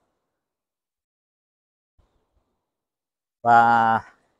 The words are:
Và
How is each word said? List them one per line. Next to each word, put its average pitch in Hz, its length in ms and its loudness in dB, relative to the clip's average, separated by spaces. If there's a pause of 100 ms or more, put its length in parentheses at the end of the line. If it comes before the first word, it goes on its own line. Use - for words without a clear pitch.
(3500)
Và 117 580 0 (400)